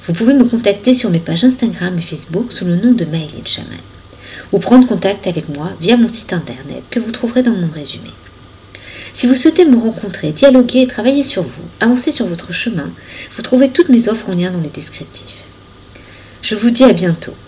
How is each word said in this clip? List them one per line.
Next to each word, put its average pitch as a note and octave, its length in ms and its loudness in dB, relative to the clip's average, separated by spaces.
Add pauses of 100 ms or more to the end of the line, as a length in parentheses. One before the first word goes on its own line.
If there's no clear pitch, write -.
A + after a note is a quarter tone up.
Vous E3+ 60 -6
pouvez A3+ 220 2
me C4 100 6
contacter A3+ 500 2
sur A3+ 160 0
mes E3+ 100 2
pages E3+ 260 -2
Instagram F#3 520 0
et E3 40 -4
Facebook F3 500 -6
sous - 140 -8
le F3 100 0
nom A3+ 160 2
de G3+ 140 2
Maëline D3+ 420 -8
Chaman, - 320 -10 (720)
ou G3 80 2
prendre B3+ 260 6
contact G3+ 420 -2
avec E3 200 -6
moi D3+ 320 -8
via F#3+ 160 2
mon A3+ 140 4
site - 240 -8
internet C#3 580 -10
que A#3+ 80 -2
vous A3 120 -6
trouverez A#3+ 300 -2
dans A#3+ 120 2
mon F3 180 -2
résumé. D3 380 -10 (1040)
Si - 140 -2
vous C4 80 4
souhaitez D#4+ 280 4
me C4 140 6
rencontrer, G#3 560 -4
dialoguer B3+ 480 6
et B3+ 60 4
travailler C4 360 0
sur F#3 200 -4
vous, D3 200 -10 (160)
avancer B3 320 2
sur A#3+ 140 -4
votre F3 260 -8
chemin, A#3 400 -6 (420)
vous - 100 -12
trouvez B3+ 260 4
toutes F4 180 2
mes A#3 220 4
offres A3+ 200 -4
en F#3 60 -2
lien F3+ 160 -2
dans F3+ 80 -4
les D3+ 100 -4
descriptifs. - 760 -16 (960)
Je - 140 -6
vous A3+ 140 2
dis A#3+ 140 4
à B3 80 8
bientôt. E3+ 440 -2 (120)